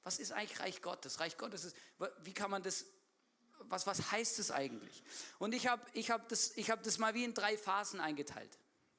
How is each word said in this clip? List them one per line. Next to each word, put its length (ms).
Was 160
ist 140
eigentlich 280
Reich 220
Gottes? 380
Reich 180
Gottes 260
ist, 120
wa-, 140
wie 120
kann 160
man 120
das, 220
was, 260
was 260
heißt 280
es 100
eigentlich? 520
Und 160
ich 140
hab, 280
ich 140
hab 180
das, 280
ich 140
hab 120
das 160
mal 160
wie 100
in 80
drei 240
Phasen 420
eingeteilt. 600